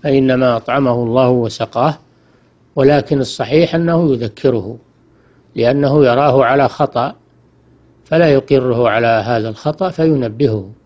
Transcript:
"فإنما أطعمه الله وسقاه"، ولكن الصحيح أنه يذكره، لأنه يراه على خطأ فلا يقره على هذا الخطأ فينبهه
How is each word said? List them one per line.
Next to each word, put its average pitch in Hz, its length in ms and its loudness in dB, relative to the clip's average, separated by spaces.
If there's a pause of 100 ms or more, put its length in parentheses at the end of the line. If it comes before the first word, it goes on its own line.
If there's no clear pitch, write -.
"فإنما 131 540 2
أطعمه 120 460 -2
الله 123 280 0
وسقاه"، 120 680 -2 (760)
ولكن 143 440 0
الصحيح 147 540 -2
أنه 170 380 0
يذكره، 117 680 -4 (760)
لأنه 139 520 2
يراه 131 380 2
على 131 240 2
خطأ 135 460 -4 (920)
فلا 160 280 2
يقره 127 560 0
على 113 380 2
هذا 113 220 -2
الخطأ 151 400 -6
فينبهه 120 840 -2 (160)